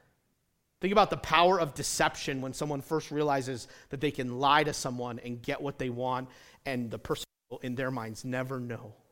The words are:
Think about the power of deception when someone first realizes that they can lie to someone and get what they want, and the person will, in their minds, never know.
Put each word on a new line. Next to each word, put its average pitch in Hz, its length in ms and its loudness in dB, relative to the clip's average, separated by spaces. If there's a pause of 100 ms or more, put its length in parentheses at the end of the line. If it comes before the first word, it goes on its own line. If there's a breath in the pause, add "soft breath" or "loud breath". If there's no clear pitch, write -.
(800)
Think 190 120 0
about 196 160 8
the 160 80 -2
power 175 420 6
of 156 160 0
deception 143 680 0
when 135 100 -4
someone 147 300 -4
first 156 280 -2
realizes 139 580 0 (200 loud breath)
that 135 140 -6
they 147 80 2
can 123 280 -4
lie 143 260 6
to 147 100 -2
someone 123 440 -4
and 123 220 -8
get 143 220 -4
what 139 160 -6
they 131 100 -2
want, 127 400 -2 (380 loud breath)
and 123 240 -2
the 113 80 -8
person - 260 -4 (240)
will, 123 120 -12
in 127 140 -6
their 131 160 -2
minds, 113 320 -8
never 131 380 -4
know. 117 320 -10 (200)